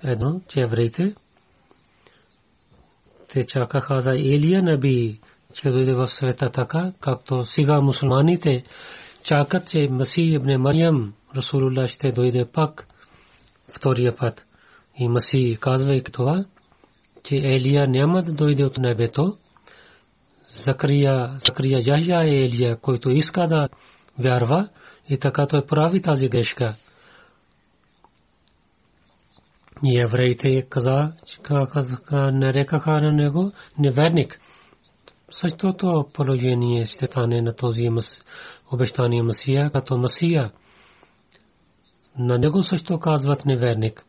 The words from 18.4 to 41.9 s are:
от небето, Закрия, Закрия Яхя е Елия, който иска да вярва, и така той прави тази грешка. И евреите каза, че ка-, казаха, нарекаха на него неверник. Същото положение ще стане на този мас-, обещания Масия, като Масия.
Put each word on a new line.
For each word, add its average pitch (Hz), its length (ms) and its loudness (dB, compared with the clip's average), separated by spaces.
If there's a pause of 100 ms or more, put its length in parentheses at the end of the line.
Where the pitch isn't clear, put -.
от 131 120 -4
небето, 127 600 0 (1160)
Закрия, 135 840 0
Закрия 131 480 0
Яхя 165 380 2
е 139 220 2
Елия, 120 320 0
който 127 320 -2
иска 156 380 2
да 156 220 0 (500)
вярва, 127 500 2 (400)
и 139 80 -2
така 143 300 0
той 143 180 0
прави 165 360 0
тази 135 280 0
грешка. 113 460 -2 (3000)
И 123 180 4
евреите 123 680 2
каза, 135 440 0 (120)
че - 160 -20
ка-, 139 320 0
казаха, 139 580 -2
нарекаха 135 600 0
на 151 200 2
него 151 400 2 (280)
неверник. 147 600 2 (880)
Същото 180 840 -2
положение 123 720 0
ще - 200 -8
стане 117 360 -2
на 117 140 -2
този 120 340 -2
мас-, 113 320 -6 (500)
обещания 120 520 0
Масия, 135 480 0
като 135 260 -2
Масия. 127 540 0 (1700)